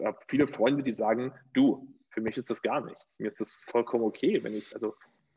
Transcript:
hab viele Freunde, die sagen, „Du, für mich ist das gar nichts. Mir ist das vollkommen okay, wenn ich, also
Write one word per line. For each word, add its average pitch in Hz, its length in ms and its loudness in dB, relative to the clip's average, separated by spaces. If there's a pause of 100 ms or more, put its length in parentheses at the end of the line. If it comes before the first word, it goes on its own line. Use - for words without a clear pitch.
hab - 260 -4
viele 139 180 4
Freunde, 135 360 2
die 123 100 -2
sagen, 113 400 0 (200)
„Du, 131 380 4 (180)
für - 120 -6
mich 110 160 -4
ist 120 140 -4
das 110 100 -6
gar 120 240 -2
nichts. - 340 -18
Mir 107 100 -4
ist - 100 -12
das - 260 -8
vollkommen 117 380 0
okay, 139 400 0
wenn 107 100 -6
ich, 107 220 -8
also 107 180 -4 (440)